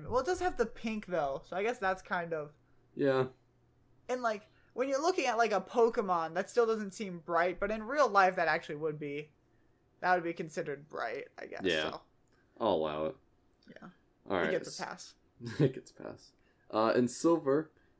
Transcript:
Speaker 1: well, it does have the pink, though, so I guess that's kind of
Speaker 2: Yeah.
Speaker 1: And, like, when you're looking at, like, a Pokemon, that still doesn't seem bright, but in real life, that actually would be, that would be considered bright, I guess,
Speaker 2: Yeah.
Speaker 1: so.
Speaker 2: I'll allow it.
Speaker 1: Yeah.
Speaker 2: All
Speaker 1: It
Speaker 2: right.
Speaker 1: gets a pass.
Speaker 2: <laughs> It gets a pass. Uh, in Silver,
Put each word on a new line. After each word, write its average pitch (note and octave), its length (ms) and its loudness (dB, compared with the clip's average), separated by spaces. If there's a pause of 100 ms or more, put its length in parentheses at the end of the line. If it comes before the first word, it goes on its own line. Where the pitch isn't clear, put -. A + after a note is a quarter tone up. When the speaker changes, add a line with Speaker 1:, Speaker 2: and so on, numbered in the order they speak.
Speaker 1:
well, A#3 120 0
it C4 60 -2
does F4+ 140 0
have F4+ 180 0
the A3+ 80 2
pink, A3 400 -8
though, D3+ 420 -2
so F3 80 -8
I G3 60 0
guess A#3+ 160 -2
that's F#3+ 240 -2
kind E3+ 320 -4
of D3+ 160 -6 (440)
Speaker 2:
Yeah. C3 320 4 (840)
Speaker 1:
And, B3+ 100 -2
like, A3 220 -2 (320)
when C4 140 -2
you're C#4 120 0
looking E4+ 260 2
at, A3+ 120 2
like, A3+ 140 4
a F#3+ 80 2
Pokemon, F#3+ 760 2
that F#3+ 160 -4
still A#3+ 160 4
doesn't G#3+ 260 -2
seem F#3 320 -8
bright, F3 360 2
but G3+ 100 0
in A3 140 -6
real C4+ 240 4
life, F#3+ 280 6
that E3+ 120 2
actually D#3+ 280 0
would D3+ 220 -4
be, D3 320 -8 (680)
that F3+ 140 4
would F3 100 2
be E3+ 100 -4
considered D#3 560 -8
bright, - 380 -8 (100)
I - 80 -12
guess, - 160 -12
Speaker 2:
Yeah. D#2+ 300 0
Speaker 1:
so. - 80 -10 (600)
Speaker 2:
I'll G#2+ 140 2
allow D#2 320 -2
it. - 100 -6 (540)
Speaker 1:
Yeah. - 180 -18 (400)
Speaker 2:
All G2 80 0
Speaker 1:
It F2 60 2
Speaker 2:
right. - 80 2
Speaker 1:
gets - 280 -4
a F#3 60 -8
pass. - 300 -12 (260)
Speaker 2:
<laughs> A#2+ 200 -4
It C#3 140 4
gets - 180 -16
a - 100 -18
pass. - 300 -16 (380)
Uh, A2 260 4
in B2 120 4
Silver, D#3 600 2 (300)